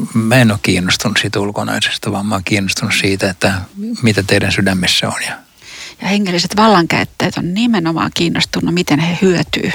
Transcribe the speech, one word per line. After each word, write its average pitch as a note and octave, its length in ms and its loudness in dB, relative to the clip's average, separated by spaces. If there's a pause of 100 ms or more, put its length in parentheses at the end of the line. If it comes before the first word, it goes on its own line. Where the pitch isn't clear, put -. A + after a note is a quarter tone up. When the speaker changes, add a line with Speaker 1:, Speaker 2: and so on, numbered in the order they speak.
(140)
Speaker 1:
mä A2+ 220 4
en A#2 140 8
ole G2 120 -2
kiinnostunut F#2 580 0
siitä G#2 200 -2
ulkonaisesta, G#2+ 720 -4
vaan G2+ 140 -4
mä G#2+ 80 0
oon F#2+ 100 -4
kiinnostunut G2+ 560 -2
siitä, G2 300 0
että G2 220 0 (500)
mitä G2+ 200 2
teidän G2 300 0
sydämessä F#2+ 560 0
on. - 180 -6
Ja - 100 -8 (680)
Speaker 2:
Ja F3+ 60 -2
hengelliset F#3 480 0
vallankäyttäjät G3 840 2
on F3 160 -4
nimenomaan F#3+ 600 0
kiinnostunut, E3 600 -2
miten E3+ 240 2
he E3+ 240 0
hyötyy F3+ 520 0